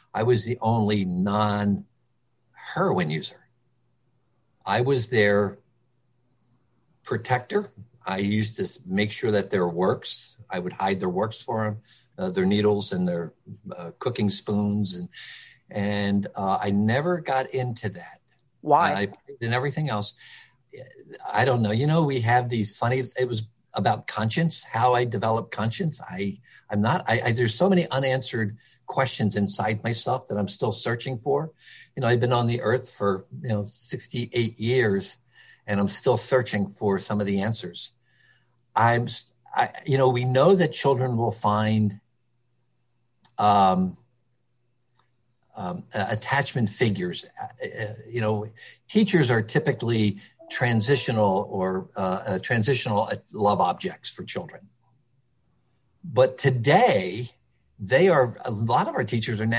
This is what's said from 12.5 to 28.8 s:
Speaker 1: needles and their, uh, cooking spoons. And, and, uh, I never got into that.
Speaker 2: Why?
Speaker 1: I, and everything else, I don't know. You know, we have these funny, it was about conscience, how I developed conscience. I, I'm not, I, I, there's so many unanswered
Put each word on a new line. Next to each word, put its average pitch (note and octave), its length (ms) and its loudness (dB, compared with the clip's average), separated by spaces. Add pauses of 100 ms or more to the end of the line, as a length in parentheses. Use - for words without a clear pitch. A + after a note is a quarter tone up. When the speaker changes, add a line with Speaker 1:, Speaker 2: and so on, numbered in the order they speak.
Speaker 1:
needles G#2 300 2 (100)
and F2+ 120 0
their, E2+ 180 -2 (520)
uh, E2+ 140 -12 (120)
cooking A2+ 260 -2
spoons. G#2 580 -2 (100)
And, F2 100 -10 (640)
and, G2+ 520 0 (140)
uh, F#2+ 220 0 (100)
I - 40 0
never A#2+ 420 2 (200)
got C3 120 0 (160)
into A#2 260 -6 (120)
that. - 180 -20 (440)
Speaker 2:
Why? D3+ 240 4 (160)
Speaker 1:
I, - 20 0 (380)
and A#2 120 -2
everything C#3+ 360 -2
else, G#2 200 -4 (1300)
I B2+ 40 4
don't A#2+ 200 2
know. G#2 60 2 (100)
You D3 60 2
know, E3 160 4
we C3+ 180 0
have A#2+ 280 2
these A2 200 0 (120)
funny, B2 180 2 (240)
it B2 40 2
was A2+ 140 -4 (320)
about A2 340 0
conscience, D#3 480 0 (220)
how B2 220 4
I B2 60 2
developed A2+ 460 -2
conscience. A#2 500 -2
I, F3+ 200 -10 (500)
I'm G#2 100 2
not, C3 260 2
I, A#2 80 4 (120)
I, A#2+ 100 4
there's A#2 180 2
so F#3+ 140 4
many F3+ 200 4
unanswered B2+ 680 -2 (300)